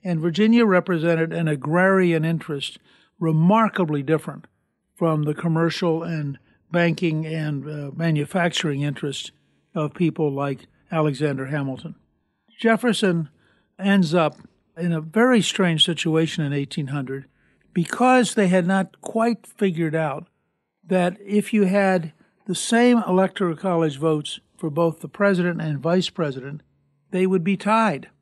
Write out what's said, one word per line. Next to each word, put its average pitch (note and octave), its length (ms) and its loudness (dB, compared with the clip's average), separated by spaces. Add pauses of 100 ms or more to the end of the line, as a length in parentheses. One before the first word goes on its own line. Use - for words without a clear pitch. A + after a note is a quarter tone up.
And E3+ 160 -2
Virginia G#3+ 460 4
represented E3 640 2
an E3+ 160 -2
agrarian E3 760 2
interest D#3 540 -6 (400)
remarkably E3 840 2
different D3+ 460 -4 (480)
from D#3 280 0
the D3+ 120 -2
commercial E3 680 0
and D#3 380 -6 (320)
banking E3 560 0
and, D3+ 420 -6
uh, D3 260 -10
manufacturing D#3 880 -2
interests C#3+ 500 -6 (440)
of D3+ 160 -2
people D#3 400 -2
like C#3 360 -6 (240)
Alexander C#3+ 560 -2
Hamilton. C#3 480 -6 (640)
Jefferson G3+ 720 0 (500)
ends F#3+ 340 4
up D#3+ 240 2 (400)
in E3+ 140 -2
a D#3+ 100 -2
very A3 400 4
strange E3 420 0
situation D#3+ 600 0
in C#3+ 100 -2
eighteen C#3 360 -4
hundred C3+ 360 -6 (480)
because B3 600 2
they G3 140 2
had F3+ 180 2
not F#3+ 340 -2
quite A#3 460 -2
figured E3 480 -2
out D#3 320 -4 (580)
that F3+ 400 0
if G#3 300 0
you G#3 80 4
had F#3 500 0 (320)
the F#3 80 -6
same A#3 540 2
Electoral F#3 480 0
College E3 420 -2
votes D#3 420 -2 (160)
for D#3+ 140 -6
both E3 300 0
the D3+ 80 -14
president F3 520 0
and D3+ 200 -4
vice E3+ 320 0
president, C#3+ 500 -6 (480)
they F#3 160 0
would F#3 180 2
be F#3+ 140 0
tied. G#3 520 0 (120)